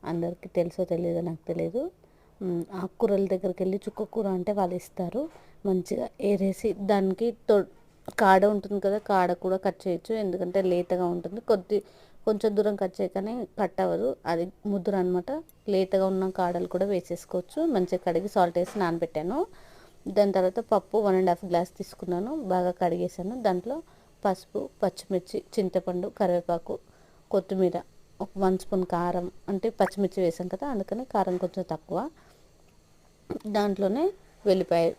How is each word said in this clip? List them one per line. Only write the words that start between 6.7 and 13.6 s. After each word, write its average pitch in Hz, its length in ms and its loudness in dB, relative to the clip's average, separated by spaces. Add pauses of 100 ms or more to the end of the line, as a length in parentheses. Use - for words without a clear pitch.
దానికి 196 640 0 (140)
తొ-, 208 160 6 (540)
కాడ 190 260 8
ఉంటుంది 202 360 2
కదా, 202 180 0
కాడ 185 340 2
కూడా 185 240 -2
కట్ 190 320 -2
చేయొచ్చు, 175 260 -4
ఎందుకంటే 190 480 -2
లేతగా 180 440 2
ఉంటుంది. 175 340 -4
కొద్ది, 208 420 0 (420)
కొంచెం 214 320 0
దూరం 208 200 2
కట్ 190 240 -4
చేయగానే 202 460 -4 (140)